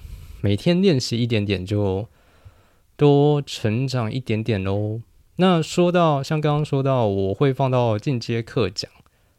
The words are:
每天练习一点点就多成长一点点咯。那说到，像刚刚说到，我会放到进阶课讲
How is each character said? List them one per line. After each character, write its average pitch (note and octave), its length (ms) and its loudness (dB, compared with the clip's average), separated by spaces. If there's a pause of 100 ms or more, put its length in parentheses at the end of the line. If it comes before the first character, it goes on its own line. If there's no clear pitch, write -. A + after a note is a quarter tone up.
(400)
每 G2+ 160 0
天 F3 240 2
练 F#3 180 4
习 A#2+ 200 -4
一 A#2+ 80 0
点 A2 180 0
点 F#2 220 -2
就 G2+ 420 -2 (880)
多 D3 460 4
成 A#2 440 -4
长 A#2+ 240 -4
一 C3 80 -6
点 A2 240 -4
点 G#2+ 220 -2
咯。 G#2+ 380 -4 (340)
那 F3 240 4
说 F3 320 0
到， D#3 300 2
像 D#3 180 -2
刚 D3 140 0
刚 D3+ 100 0
说 C#3 180 -2
到， C3 240 2
我 G2 280 0
会 C#3 180 2
放 C3 180 0
到 A#2+ 280 2
进 B2+ 200 -4
阶 A2+ 240 -4
课 G#2+ 280 -2
讲 - 200 -10 (480)